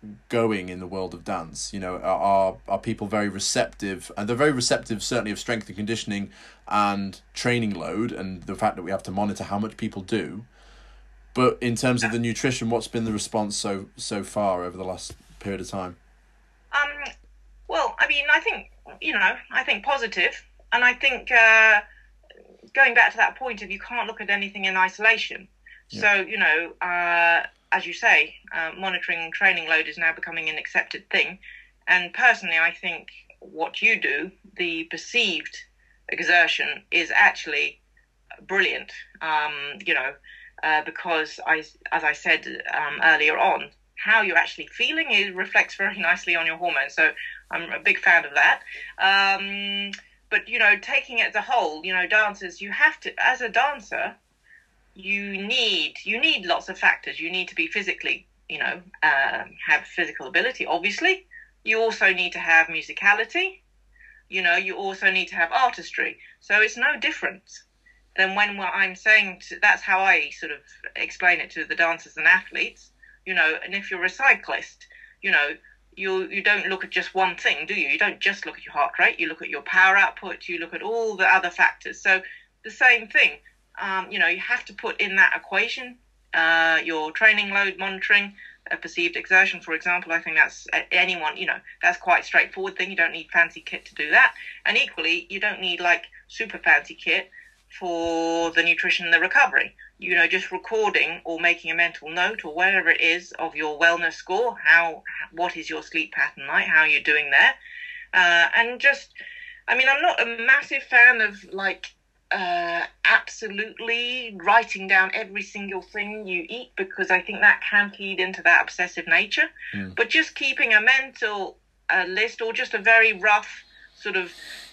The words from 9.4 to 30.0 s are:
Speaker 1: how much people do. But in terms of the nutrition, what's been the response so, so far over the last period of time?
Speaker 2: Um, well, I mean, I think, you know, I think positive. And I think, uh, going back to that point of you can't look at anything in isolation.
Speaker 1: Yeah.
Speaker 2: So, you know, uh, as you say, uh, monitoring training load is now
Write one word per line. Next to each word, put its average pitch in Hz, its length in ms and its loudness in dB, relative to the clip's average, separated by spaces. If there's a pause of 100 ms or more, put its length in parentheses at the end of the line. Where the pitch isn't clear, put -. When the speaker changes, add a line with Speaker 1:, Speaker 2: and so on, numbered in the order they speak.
Speaker 1:
how 101 160 -6
much 110 160 -6
people 101 260 -8
do. 98 440 -4 (880)
But 127 280 4
in 117 140 0
terms 123 280 2
of 110 100 0
the 117 60 0
nutrition, 117 500 -2
what's 113 180 0
been 117 160 -4
the 110 80 -2
response 104 460 -4
so, 98 300 -6 (100)
so 101 260 -6
far 95 400 -2
over 90 140 -8
the 92 80 -8
last 92 300 -10 (240)
period 98 200 -8
of 90 100 -12
time? 92 280 -8 (760)
Speaker 2:
Um, 285 380 -2 (560)
well, 294 320 -2
I 285 80 2
mean, 285 260 0
I 311 60 6
think, - 320 -6 (300)
you 320 120 -4
know, 208 220 2 (160)
I 240 120 -2
think 226 200 -4
positive. 233 600 -2 (280)
And 240 120 2
I 247 100 6
think, 254 380 -2
uh, 220 500 8 (920)
going 262 180 6
back 226 180 6
to 214 60 -12
that - 180 2
point 240 280 -8
of 185 80 -12
you 196 80 -10
can't 240 260 -8
look 220 160 -10
at 196 80 -8
anything 202 360 -4
in 190 120 0
isolation. 208 720 0 (420)
Speaker 1:
Yeah. 208 120 -10
Speaker 2:
So, 202 260 4
you 214 100 -6
know, 170 440 2
uh, 170 640 2 (280)
as 180 160 0
you 175 60 -8
say, 170 420 2 (200)
uh, 165 220 -4
monitoring 175 540 -4
training 175 360 0
load 160 200 2
is 151 100 -12
now 165 160 0